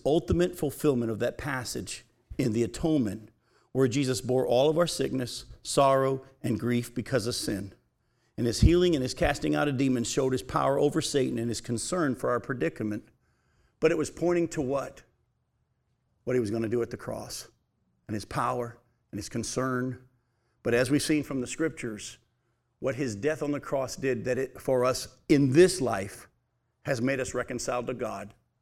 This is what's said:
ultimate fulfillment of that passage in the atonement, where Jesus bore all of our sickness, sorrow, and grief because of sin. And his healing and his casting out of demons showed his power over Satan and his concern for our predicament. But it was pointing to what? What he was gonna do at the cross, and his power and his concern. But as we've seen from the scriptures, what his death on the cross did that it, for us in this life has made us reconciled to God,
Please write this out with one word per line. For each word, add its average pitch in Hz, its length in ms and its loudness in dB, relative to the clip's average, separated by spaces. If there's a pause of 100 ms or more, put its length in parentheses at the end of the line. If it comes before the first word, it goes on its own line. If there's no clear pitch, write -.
ultimate 170 500 2
fulfillment 131 540 0
of 107 80 -4
that 120 200 -2
passage 123 680 -8 (340)
in 127 140 2
the 117 100 2
atonement, 113 680 0 (420)
where 131 160 4
Jesus 127 320 0
bore 127 260 0
all 131 240 4
of 156 80 2
our 175 80 4
sickness, 131 600 -4 (160)
sorrow, 135 600 4 (200)
and 104 180 0
grief 120 340 0
because 117 320 -2
of 120 80 -2
sin. 101 400 -6 (640)
And - 80 0
his 117 160 2
healing 175 320 8
and 135 80 0
his 123 100 -4
casting 147 420 0
out 147 140 2
of 139 80 -2
demons 127 320 2
showed 131 240 0
his 127 100 -2
power 139 360 0
over 151 240 2
Satan 131 360 0
and 117 120 -2
his 110 100 -4
concern 135 540 -2
for 123 160 -2
our 120 100 0
predicament. 120 640 -4 (720)
But 160 140 4
it 165 60 0
was 151 120 -2
pointing 170 380 0
to 160 140 -4
what? 131 400 -4 (1200)
What 123 100 -4
he 123 60 4
was 104 100 -2
gonna 113 180 -2
do 117 140 0
at 113 80 -4
the 123 60 -8
cross, 110 520 -10 (600)
and 107 60 -6
his 101 100 -6
power 123 540 -4 (320)
and 107 80 -8
his 104 100 -10
concern. 127 680 -4 (640)
But 120 100 0
as 127 180 4
we've 143 120 4
seen 151 220 2
from 135 160 -6
the 120 60 -4
scriptures, 123 680 -6 (640)
what 131 160 -2
his 120 220 -4
death 147 260 -2
on 147 80 -2
the 143 100 -2
cross 135 360 -4
did 123 280 -2
that 123 140 0
it, - 220 -6
for 127 240 2
us 127 240 0 (200)
in 139 240 6
this 180 280 8
life 104 480 -4 (560)
has 127 180 -2
made 131 180 0
us 127 140 -6
reconciled 123 540 -4
to 131 60 -6
God, 110 380 -8 (300)